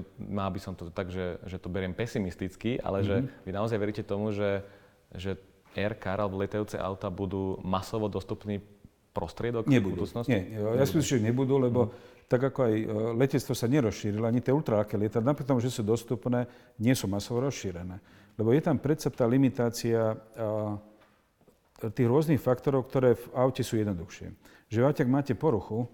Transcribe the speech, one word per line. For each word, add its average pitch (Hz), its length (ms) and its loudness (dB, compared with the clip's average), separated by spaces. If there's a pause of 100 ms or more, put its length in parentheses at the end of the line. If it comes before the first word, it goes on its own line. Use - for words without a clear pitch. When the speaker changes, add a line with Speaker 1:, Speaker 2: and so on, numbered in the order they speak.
(200)
Speaker 1:
mal 98 320 -4
by 98 80 -6
som 92 160 -10
to 85 160 -12
tak, 95 160 -4
že, 90 400 -6
že 90 80 -8
to 90 160 -8
beriem 92 240 -4
pesimisticky, 110 800 -4
ale 98 240 -2
že 98 240 2
Speaker 2:
Mhm. 131 40 -4 (180)
Speaker 1:
vy 95 100 -8
naozaj 113 240 -2
veríte 107 240 -4
tomu, 104 320 -2
že, 101 240 0 (560)
že 90 240 -6 (320)
aircar 101 480 -2
alebo 98 160 -2
lietajúce 104 400 -2
auta 95 320 -4
budú 95 560 -2
masovo 95 480 -2
dostupný 101 480 -6 (560)
prostriedok 113 480 -4
v 131 160 6
Speaker 2:
Nebudú. 90 240 -2
Speaker 1:
budúcnosti? 117 280 -2
Speaker 2:
Nie, 98 200 0
ja 110 320 2
si 139 80 0
Speaker 1:
Nebudú. 170 80 2
Speaker 2:
myslím, - 0 -
že 139 240 2
nebudú, 127 320 2
lebo 123 280 4
Speaker 1:
Mhm. 107 80 -4 (400)
Speaker 2:
tak 123 160 4
ako 131 160 -4
aj, 110 160 4
e, 110 60 -2 (260)
letectvo 135 400 2
sa 120 160 -2
nerozšírilo, 113 560 2
ani 117 160 2
tie 127 160 0
ultraľahké 110 400 2
lietadlá, 113 400 2
napriek 131 120 -8
tomu, 131 120 4
že 123 80 0
sú 117 160 -4
dostupné, 120 640 0 (320)
nie 120 160 4
sú - 80 -4
masovo 101 400 -2
rozšírené. 90 560 -6 (400)
Lebo 110 120 4
je 147 80 6
tam 156 200 0
predsa 143 320 0
tá 120 160 2
limitácia, 117 880 2 (160)
a, 107 480 -4 (1120)
tých 117 160 2
rôznych 147 320 4
faktorov, 131 480 2
ktoré 127 320 6
v - 60 -14 (100)
aute 127 240 2
sú 117 160 -2
jednoduchšie. 90 560 -4 (400)
Že 107 80 2
v 123 60 6
aute, 147 160 2
ak 123 100 2
máte 139 220 2
poruchu, 117 600 0